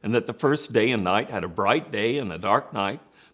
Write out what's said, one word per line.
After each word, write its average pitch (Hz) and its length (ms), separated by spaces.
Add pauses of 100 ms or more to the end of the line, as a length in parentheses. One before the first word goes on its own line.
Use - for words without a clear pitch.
and 110 100
that 120 140
the 123 60
first - 400
day 113 180
and 107 120
night 98 280
had 95 120
a 90 40
bright 104 440
day 117 280
and 104 120
a 80 60
dark 101 340
night 98 280 (340)